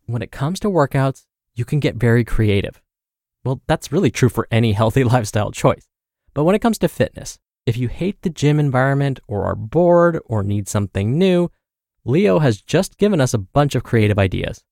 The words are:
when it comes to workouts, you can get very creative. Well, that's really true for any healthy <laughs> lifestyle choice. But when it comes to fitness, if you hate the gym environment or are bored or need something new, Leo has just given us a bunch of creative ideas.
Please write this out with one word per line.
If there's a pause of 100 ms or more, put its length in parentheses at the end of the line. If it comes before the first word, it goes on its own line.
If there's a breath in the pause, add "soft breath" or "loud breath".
when
it
comes
to
workouts, (300)
you
can
get
very
creative. (640)
Well,
that's
really
true
for
any
healthy
<laughs>
lifestyle
choice. (440)
But
when
it
comes
to
fitness, (280)
if
you
hate
the
gym
environment
or
are
bored
or
need
something
new, (540)
Leo
has
just
given
us
a
bunch
of
creative
ideas.